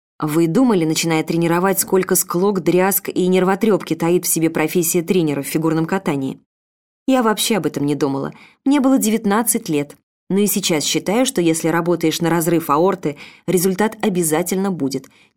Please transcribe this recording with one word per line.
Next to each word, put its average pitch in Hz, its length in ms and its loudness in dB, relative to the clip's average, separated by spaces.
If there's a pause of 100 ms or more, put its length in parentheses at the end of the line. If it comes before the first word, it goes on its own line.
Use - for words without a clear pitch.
(200)
Вы 156 280 0
думали, 202 380 4
начиная 160 380 0
тренировать, 170 560 0
сколько 185 360 0
склок, 190 460 0
дрязг 180 480 0
и 180 180 0
нервотрепки 185 680 2
таит 170 320 0
в - 20 -4
себе 165 220 0
профессия 160 520 0
тренера 160 420 0
в - 40 -10
фигурном 160 380 0
катании? 151 540 -4 (680)
Я 262 160 4
вообще 214 340 0
об 156 80 -2
этом 143 200 -4
не 147 100 0
думала. 139 380 -2 (320)
Мне 277 160 2
было 269 160 4
девятнадцать 220 720 0
лет. 143 260 -4 (340)
Но 190 100 0
и 208 80 2
сейчас 180 360 -2
считаю, 190 420 0
что - 140 -4
если 160 300 0
работаешь 165 500 0
на 165 100 0
разрыв 165 400 0
аорты, 160 460 0 (320)
результат 190 540 0
обязательно 180 720 0
будет. 135 360 -6 (300)